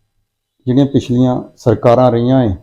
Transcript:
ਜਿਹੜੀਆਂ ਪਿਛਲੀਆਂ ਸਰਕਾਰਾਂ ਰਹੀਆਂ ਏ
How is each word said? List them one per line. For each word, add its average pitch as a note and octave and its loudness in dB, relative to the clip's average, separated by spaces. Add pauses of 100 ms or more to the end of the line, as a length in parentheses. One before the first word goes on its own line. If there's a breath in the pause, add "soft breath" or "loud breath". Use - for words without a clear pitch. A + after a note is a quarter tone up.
(640)
ਜਿਹੜੀਆਂ B2+ 0
ਪਿਛਲੀਆਂ B2 -2 (140)
ਸਰਕਾਰਾਂ A#2+ 2
ਰਹੀਆਂ B2 0
ਏ A2+ -2 (140)